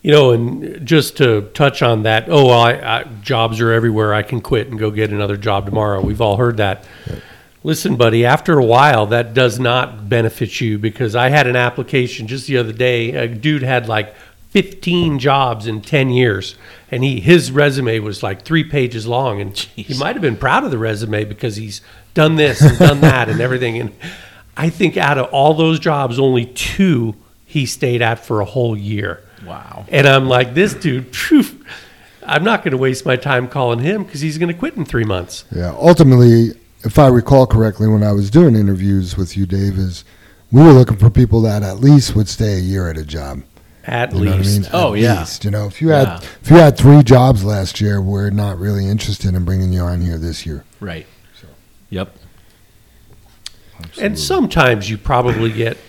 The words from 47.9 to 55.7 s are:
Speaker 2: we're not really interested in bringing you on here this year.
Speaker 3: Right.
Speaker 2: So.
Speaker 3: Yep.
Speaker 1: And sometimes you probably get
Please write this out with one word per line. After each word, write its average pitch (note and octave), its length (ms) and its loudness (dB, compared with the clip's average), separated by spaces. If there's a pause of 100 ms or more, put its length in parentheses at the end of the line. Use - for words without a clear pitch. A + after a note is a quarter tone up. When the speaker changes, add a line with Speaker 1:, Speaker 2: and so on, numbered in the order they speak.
Speaker 2:
we're G2+ 300 -2
not G2+ 300 -4
really G2 280 -2
interested G2 460 -4
in F2+ 100 -2
bringing F#2 300 -2
you F2+ 80 0
on F2 200 -2
here E2+ 180 -4
this E2 260 -8
year. D2 180 -12 (160)
Speaker 3:
Right. E2+ 280 -14 (340)
Speaker 2:
So. E2+ 60 -20 (420)
Speaker 3:
Yep. F#2+ 260 -10 (1800)
Speaker 1:
And G#3 180 -4
sometimes B2+ 720 0
you A2 80 -6
probably A#2 540 -2
get A2+ 260 -6 (120)